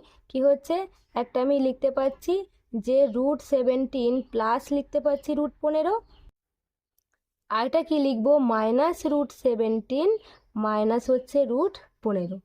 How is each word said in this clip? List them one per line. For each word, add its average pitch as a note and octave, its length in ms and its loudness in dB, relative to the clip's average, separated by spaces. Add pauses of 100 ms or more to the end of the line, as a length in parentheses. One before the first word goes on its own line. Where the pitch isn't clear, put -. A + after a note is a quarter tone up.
(280)
কি C4 120 -6
হচ্ছে? C#4+ 360 2 (380)
একটা A#3+ 280 -4
আমি C#4 180 2
লিখতে C4 300 0
পাচ্ছি C4+ 440 -2 (520)
যে B3+ 120 4 (180)
রুট C4+ 260 0
সেভেনটিন B3+ 680 0 (180)
প্লাস A3+ 320 -2 (100)
লিখতে C#4+ 280 -2
পাচ্ছি C#4+ 340 -2
রুট D4 260 -2
পনেরো। D#4 340 0 (1600)
আর A3 160 -2
এটা D#4+ 160 0
কি D#4+ 160 -2
লিখবো? C4+ 340 2 (200)
মাইনাস A#3+ 540 0
রুট D4 240 0 (120)
সেভেনটিন A3+ 680 0 (460)
মাইনাস G#3+ 540 0
হচ্ছে B3+ 340 0
রুট C#4 300 0 (280)
পনেরো। F#3 420 -2